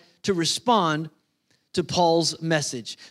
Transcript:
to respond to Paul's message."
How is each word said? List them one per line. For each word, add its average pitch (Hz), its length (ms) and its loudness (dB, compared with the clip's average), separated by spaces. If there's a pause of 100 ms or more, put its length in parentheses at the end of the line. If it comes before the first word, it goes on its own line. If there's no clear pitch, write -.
(220)
to 202 120 0
respond 165 760 0 (640)
to 175 100 -2
Paul's 165 560 2
message." 151 560 -4 (140)